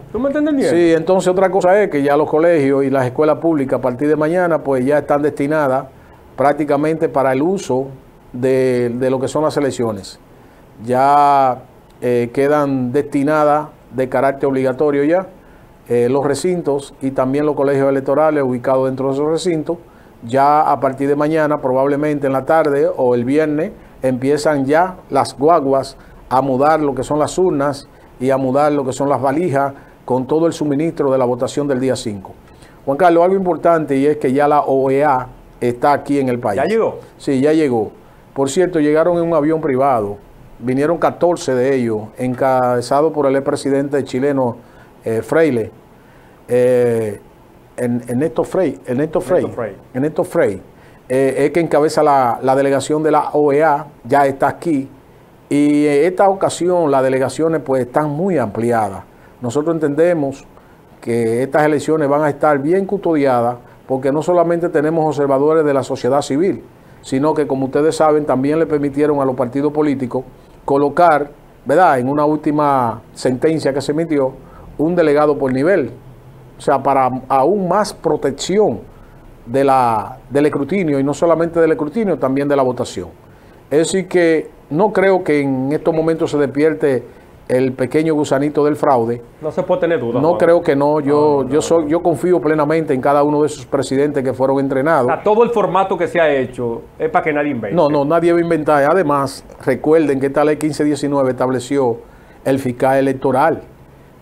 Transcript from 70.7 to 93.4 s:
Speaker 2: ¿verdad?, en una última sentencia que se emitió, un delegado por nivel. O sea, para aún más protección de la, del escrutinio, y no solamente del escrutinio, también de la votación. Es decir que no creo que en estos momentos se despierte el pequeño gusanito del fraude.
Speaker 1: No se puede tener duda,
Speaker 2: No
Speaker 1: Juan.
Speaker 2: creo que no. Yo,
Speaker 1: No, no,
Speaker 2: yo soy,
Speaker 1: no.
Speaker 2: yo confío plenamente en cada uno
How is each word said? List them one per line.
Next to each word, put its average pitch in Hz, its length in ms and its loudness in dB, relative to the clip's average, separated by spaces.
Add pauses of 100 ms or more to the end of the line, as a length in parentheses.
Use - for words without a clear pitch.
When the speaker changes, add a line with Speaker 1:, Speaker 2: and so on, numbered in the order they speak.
Speaker 2:
¿verdad?, 147 340 4
en 123 100 -2
una 147 160 0
última 147 760 0 (120)
sentencia 139 600 -2
que 143 80 -2
se - 100 -4
emitió, 147 420 -2 (440)
un 160 180 0
delegado 151 420 2
por 131 160 -2
nivel. 143 380 0 (640)
O - 40 -20
sea, 135 200 0
para 135 280 2 (200)
aún 175 380 2
más 190 260 -2
protección 156 840 -2 (640)
de 131 180 -2
la, 120 540 0 (120)
del 143 180 2
escrutinio, 147 520 -2
y 139 40 0
no 143 100 -2
solamente 165 460 0
del 160 120 4
escrutinio, 151 460 -2
también 139 300 -2
de 143 80 2
la 139 80 2
votación. 120 460 -4 (600)
Es 147 100 2
decir 180 280 0
que 165 420 2 (200)
no 190 220 0
creo 190 320 2
que 147 180 0
en 135 300 -2
estos 165 220 0
momentos 160 380 0
se 147 60 -2
despierte 147 640 0 (440)
el 127 260 0
pequeño 151 420 0
gusanito 147 500 0
del 151 100 0
fraude. 120 460 0 (180)
Speaker 1:
No 151 120 -6
se 185 100 -4
puede 180 200 -2
tener 165 180 0
duda, 127 200 -2
Speaker 2:
No 147 100 2
Speaker 1:
Juan. 175 100 0
Speaker 2:
creo 170 240 4
que 156 120 2
no. 147 240 2
Yo, 147 420 2
Speaker 1:
No, - 20 -2
no, 127 60 -4
Speaker 2:
yo 147 120 2
soy, 165 220 2
Speaker 1:
no. 147 60 -6
Speaker 2:
yo 170 120 0
confío 175 400 2
plenamente 156 520 0
en 131 80 0
cada 143 200 2
uno 147 200 2